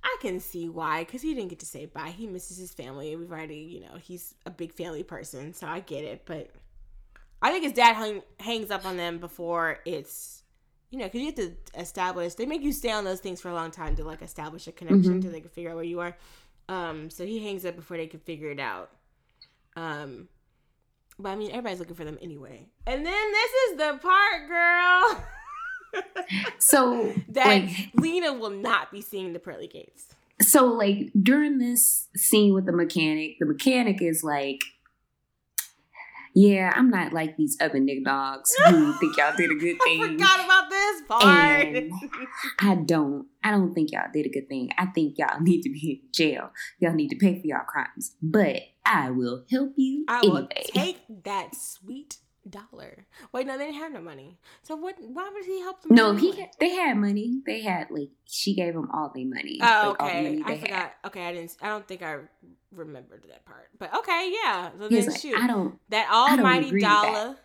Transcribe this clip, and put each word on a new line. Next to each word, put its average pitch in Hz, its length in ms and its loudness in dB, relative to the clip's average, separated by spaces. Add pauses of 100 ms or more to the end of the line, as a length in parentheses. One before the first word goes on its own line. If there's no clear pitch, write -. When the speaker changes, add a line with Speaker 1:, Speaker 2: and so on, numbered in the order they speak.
Speaker 1:
I 508 160 -2
can 185 180 -6
see 170 300 -10
why, 160 360 -4
'cause 240 180 -14
he 311 120 -4
didn't 220 160 -8
get 175 100 -18
to - 60 -16
say 143 200 -16
bye. 147 240 -14
He 214 180 -14
misses 180 280 -14
his 180 160 -16
family. 143 440 -12
We've 170 160 -14
already, 156 260 -12
you 160 220 -18
know, - 200 -20
he's - 340 -18 (120)
a - 40 -14
big 165 220 -12
family 165 300 -10
person, 147 520 -14
so - 120 -16
I 165 140 -10
get 151 240 -12
it. 113 200 -14
But 156 260 -14 (920)
I 240 80 2
think 339 140 -4
his 285 80 -2
dad 233 240 6
hung, 214 260 -6 (160)
hangs 220 320 -6
up 196 160 -6
on 185 100 -6
them 170 220 -6
before 170 680 -4
it's, - 600 -12 (460)
you 262 100 -12
know, 202 80 -8
'cause 240 120 -8
you 285 60 -6
have 311 80 -8
to 180 220 -8 (200)
establish, 175 580 -6
they 240 120 -8
make 302 160 -6
you 285 100 -2
stay - 200 -6
on 208 120 -4
those 185 160 -6
things 180 200 -10
for - 80 -14
a 175 60 -10
long 165 180 -8
time 156 240 -4
to, - 80 -6
like, 156 180 -14
establish 160 460 -14
a 170 40 -18
connection 185 280 4 (140)
Speaker 2:
Mm-hmm. 185 60 -2
Speaker 1:
till 185 120 -6
they 160 80 -12
can 160 100 -20
figure 170 200 -12
out 165 60 -12
where 165 80 -10
you 170 140 -8
are. 175 180 -8 (520)
Um, 160 420 -8
so 180 160 -12
he 220 140 -6
hangs 196 240 -8
up 175 100 -8
before 175 220 -14
they 165 100 -8
can 160 140 -18
figure 156 300 -10
it 143 100 -10
out. 98 320 -8 (840)
Um, 151 540 -12 (880)
but 196 120 -10
I 196 60 -6
mean, 208 140 -8
everybody's 220 300 -8
looking 170 160 -14
for 170 80 -12
them 151 180 -12
anyway. 139 460 -16 (180)
And 269 180 -4
then 403 280 -2
this 440 200 0
is 494 260 2
the 294 220 -2
part, 370 480 4
girl, 349 760 4 (680)
<laughs> - 680 -6
Speaker 2:
So, 240 560 4 (160)
Speaker 1:
that 262 160 4
Speaker 2:
like, 190 240 6 (240)
Speaker 1:
Lena 320 400 2
will 220 160 -6
not 196 420 0
be 202 80 -12
seeing 185 320 -10
the 170 60 -10
pearly 165 280 -14
gates. - 480 -20 (280)
Speaker 2:
So, 262 240 8
like, 202 440 0 (100)
during 285 380 4
this 240 560 2
scene 208 380 6
with 190 140 2
the 180 60 0
mechanic, 156 680 0
the - 80 -2
mechanic 220 560 2
is 165 200 -2
like, 139 380 -2 (1700)
"Yeah, 190 420 6
I'm 254 140 6
not 185 220 0
like 160 240 -4
these 156 240 0
other 151 200 0
nigga 135 240 -2
dogs 135 500 -2 (120)
who 160 260 8
Speaker 1:
<laughs> - 80 -4
Speaker 2:
think 160 160 0
y'all 151 200 4
did 170 140 2
a 160 40 2
good 170 260 -2
Speaker 1:
I 508 40 4
Speaker 2:
thing." - 180 2 (160)
Speaker 1:
forgot 381 260 6
about 370 260 6
this 392 320 0
part. 294 640 8
Speaker 2:
And 151 260 -4 (680)
I 196 160 6
don't, 151 500 0 (160)
I 214 80 2
don't 190 240 4
think 156 180 0
y'all - 200 -4
did 151 140 0
a - 40 -4
good 135 180 -8
thing. 131 300 -6
I 185 80 0
think 160 320 -2
y'all 147 220 0
need 170 220 6
to 135 80 -2
be 147 340 -6
in - 80 -18
jail. 147 380 0 (280)
Y'all 165 160 2
need 151 140 0
to 143 80 -6
pay 190 240 4
for - 60 -6
y'all 135 200 -2
crimes. - 560 -8
But 160 400 2 (220)
I 156 260 2
will 123 400 -2
help 269 260 0
you 269 320 0
Speaker 1:
I 240 140 0
will 185 140 4
Speaker 2:
anyway. - 360 -6
Speaker 1:
take 226 520 -6
that 196 320 -6
sweet 254 600 -16 (300)
dollar. - 560 -20 (280)
Wait, 254 140 -4
no, 269 120 -8
they 285 80 -6
didn't 302 140 -10
have 320 120 -12
no 226 80 -12
money. 160 380 -18 (240)
So 320 140 -12
what? 370 240 -10
Why 294 320 -10
would 403 120 -12
he 381 160 -6
help 370 220 -10
them - 120 6
Speaker 2:
No, 220 200 8
he 226 140 2
Speaker 1:
anyway? 392 140 -4
Speaker 2:
had, - 80 -14 (100)
they 339 100 2
had 330 260 0
money. 208 480 -2
They 220 160 -6
had, 185 300 -4
like, 143 180 -6 (160)
she - 300 -2
gave 175 180 -2
them 160 180 -6
all 156 240 -4
their 131 120 -6
money. 131 340 -8
Speaker 1:
Oh, - 60 0
Speaker 2:
Like, 214 360 4
all 185 60 -2
the 185 60 -4
Speaker 1:
okay. 165 80 -2
Speaker 2:
money 151 220 -2
Speaker 1:
I - 40 -6
Speaker 2:
they 226 80 -4
had. 156 40 -12
Speaker 1:
forgot. 185 320 -6 (140)
Okay, 190 200 -10
I 175 80 -6
didn't, 170 260 -12
I 202 80 -6
don't 214 180 -8
think 185 160 -14
I 156 140 -8 (560)
remembered 156 560 -18
that - 160 -20
part. - 240 -20 (100)
But 180 200 -12
okay, 370 340 -2 (100)
yeah. 185 360 -2
So 208 100 -10
Speaker 2:
He 226 80 4
was 208 80 4
Speaker 1:
then - 80 -2
Speaker 2:
like, - 80 -6
Speaker 1:
shoot. 294 160 -4
Speaker 2:
"I 233 100 0
don't, 202 320 -2 (120)
Speaker 1:
That 220 200 0
Speaker 2:
I 254 260 6
don't - 40 4
Speaker 1:
almighty 190 280 4
Speaker 2:
agree 196 120 2
with 214 80 4
that." 208 140 6
Speaker 1:
dollar. 214 420 -2